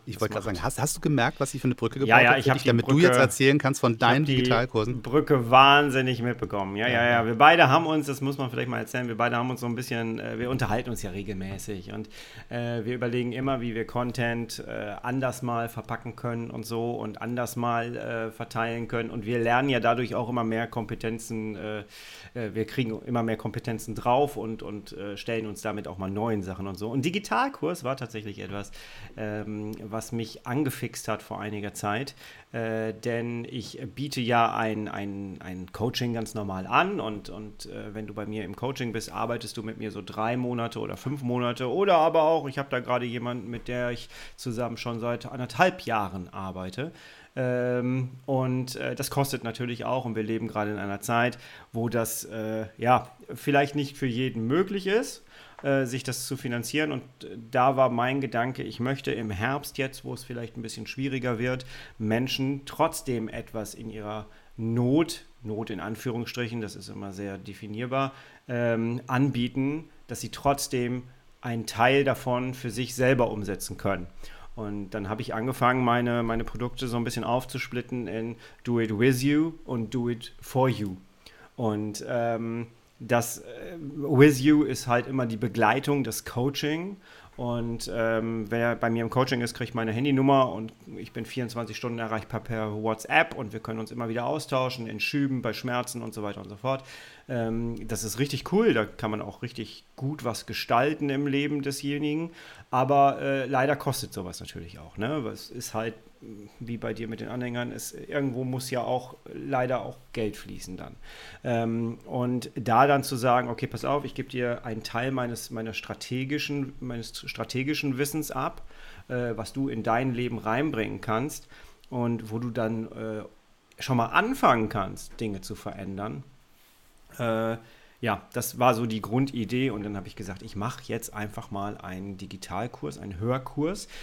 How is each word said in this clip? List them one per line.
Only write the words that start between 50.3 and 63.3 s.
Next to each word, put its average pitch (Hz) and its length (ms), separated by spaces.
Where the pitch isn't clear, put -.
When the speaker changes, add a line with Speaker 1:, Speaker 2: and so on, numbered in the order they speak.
Speaker 2:
gerade 107 240
in 104 60
einer 98 240
Zeit, 123 360
wo 117 180
das, 113 360
äh, 110 400
ja, 120 320
vielleicht 139 420
nicht 139 220
für 139 100
jeden 117 400
möglich 185 400
ist, 233 360
äh, 135 220
sich 127 180
das - 220
zu 139 100
finanzieren. 135 560
Und, 131 100
äh, 95 140
da 131 260
war 131 120
mein 123 320
Gedanke, 127 420
ich 110 160
möchte 135 320
im 110 180
Herbst 117 480
jetzt, 131 260
wo 127 120
es - 80
vielleicht 120 340
ein 117 60
bisschen 110 240
schwieriger 131 500
wird, 127 280
Menschen 131 640
trotzdem 131 640
etwas 110 460